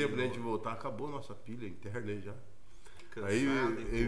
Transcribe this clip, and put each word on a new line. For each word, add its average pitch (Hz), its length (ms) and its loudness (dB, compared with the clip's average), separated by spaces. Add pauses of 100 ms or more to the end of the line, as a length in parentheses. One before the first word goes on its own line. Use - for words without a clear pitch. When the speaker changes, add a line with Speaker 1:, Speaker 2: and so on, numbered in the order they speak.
Speaker 1:
tempo 113 80 0
da 123 60 4
gente 120 160 2
voltar, 113 340 0
acabou 127 360 -2
a - 20 -2
nossa 127 240 -4
pilha 117 340 -6
interna 104 420 -4
aí 104 120 -2
já. 98 120 -6 (760)
Speaker 2:
Cansado, 107 220 -4
Speaker 1:
Aí, 117 760 4